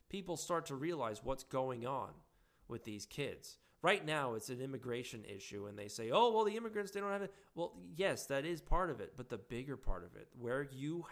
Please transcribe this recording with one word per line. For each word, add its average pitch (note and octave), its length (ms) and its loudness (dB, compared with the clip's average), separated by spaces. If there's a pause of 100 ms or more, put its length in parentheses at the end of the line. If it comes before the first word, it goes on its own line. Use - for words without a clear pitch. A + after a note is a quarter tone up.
(100)
people F3+ 260 -4
start E3 300 0
to C#3 80 -4
realize C3 500 -2
what's C3 200 -2
going C3 420 0
on B2+ 240 -2 (580)
with A#2 160 -6
these G#2 220 -8
kids. - 500 -6 (260)
Right F3 220 6
now, C#3+ 300 2
it's A2 160 -4
an B2 100 -2
immigration B2 640 -4
issue, G2+ 400 -8
and G#2 140 -8
they G#2 100 -6
say, A2+ 220 -4
"Oh, A3+ 240 10
well, A3 100 8
the G#3 100 2
immigrants, G#3+ 360 -2
they G3+ 100 -4
don't G3+ 120 0
have G3+ 100 0
it." G3 100 -4 (220)
Well, F3 260 -4 (160)
yes, E3+ 300 2
that C#3 180 2
is E3+ 160 -2
part F3+ 300 4
of A#2 100 -2
it, F2 160 -8
but B2 140 -8
the A2+ 80 -4
bigger B2+ 400 -6
part F2+ 260 2
of F2+ 120 -16
it, G#2+ 120 -16 (100)
where B2+ 320 0
you D3 420 -4